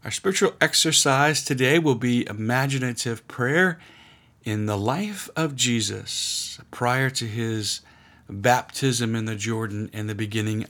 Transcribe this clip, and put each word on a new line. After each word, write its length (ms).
Our 80
spiritual 480
exercise 840
today 340
will 160
be 320
imaginative 1000
prayer 500
in 200
the 140
life 580
of 200
Jesus 1000
prior 400
to 160
his 560
baptism 840
in 120
the 80
Jordan 580
and 160
the 60
beginning 560